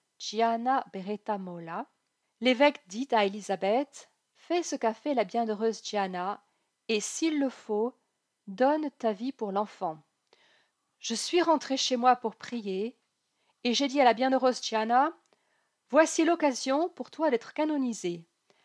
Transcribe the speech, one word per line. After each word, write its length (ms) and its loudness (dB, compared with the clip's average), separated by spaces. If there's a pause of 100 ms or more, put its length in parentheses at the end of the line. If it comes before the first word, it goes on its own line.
(200)
Gianna 720 0
Beretta 460 -6
Mola. 500 -10 (540)
L'évêque 480 4
dit 220 -8
à 120 4
Élisabeth, « 880 -2 (240)
Fais 280 -4
ce 120 -6
qu'a 180 -2
fait 200 -4
la 100 2
bienheureuse 580 -2
Gianna, 600 -6 (460)
et 100 0
s'il 400 -2
le 100 0
faut, 480 -4 (500)
donne 520 0
ta 140 0
vie 180 -6
pour 220 -8
l'enfant. » 440 -4 (1000)
Je 160 -6
suis 260 0
rentrée 360 2
chez 180 0
moi 220 4
pour 180 -6
prier, 640 -6 (680)
et 100 0
j'ai 140 0
dit 140 2
à 20 8
la 100 8
bienheureuse 480 2
Gianna, « 520 2 (760)
Voici 360 4
l'occasion 640 0
pour 220 -14
toi 200 0
d'être 220 -2
canonisée. 720 -4 (380)